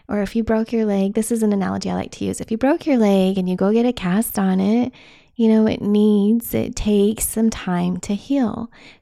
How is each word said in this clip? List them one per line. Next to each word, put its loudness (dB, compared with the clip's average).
or -2
if -6
you 0
broke -2
your 0
leg, 0
this -2
is 0
an 2
analogy -2
I -4
like -6
to -8
use. -6
If -8
you -4
broke 0
your 2
leg 4
and -2
you -2
go 0
get 2
a 0
cast -2
on 2
it, 0
you 4
know, 4
it -2
needs, 2
it -4
takes 0
some 0
time -4
to -6
heal. -4